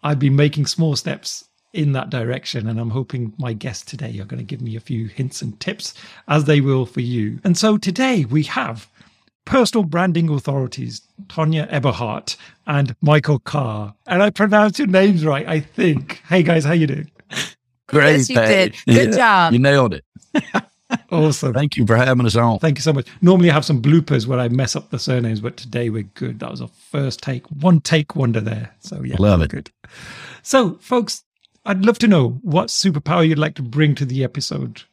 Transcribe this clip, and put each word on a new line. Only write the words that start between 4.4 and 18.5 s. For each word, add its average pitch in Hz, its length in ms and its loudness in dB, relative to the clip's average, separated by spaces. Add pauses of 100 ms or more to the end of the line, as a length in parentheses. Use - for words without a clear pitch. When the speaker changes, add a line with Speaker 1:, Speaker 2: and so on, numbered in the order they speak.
Speaker 1:
give 113 180 -12
me 110 160 -8
a - 20 -10
few 113 280 -8
hints 131 340 -10
and 117 180 -12
tips, - 360 -12 (340)
as 147 160 0
they 147 160 4
will 131 240 0
for 127 160 -8
you. 117 420 -4
And 175 140 2
so 214 200 0
today 214 460 -2
we 139 200 0
have 117 440 -8 (580)
personal 233 380 0
branding 170 460 0
authorities, 131 720 -6 (240)
Tonya 156 460 -2
Eberhardt 120 680 -4 (300)
and 139 340 0
Michael 147 380 2
Carr. 107 560 -6 (100)
And 180 160 0
I 208 80 4
pronounced 208 480 2
your 294 100 -2
names 185 380 4
right, 143 220 -2
I 160 120 -2
think. - 720 -2
Hey 175 140 4
guys, 160 220 2
how 156 80 2
you 170 120 4
doing? 147 240 -6 (800)
Speaker 2:
Great, 151 300 4
Speaker 3:
Yes, 131 120 0
you - 60 -2
Speaker 2:
Pat. 113 120 4
Speaker 3:
did. 98 280 2 (100)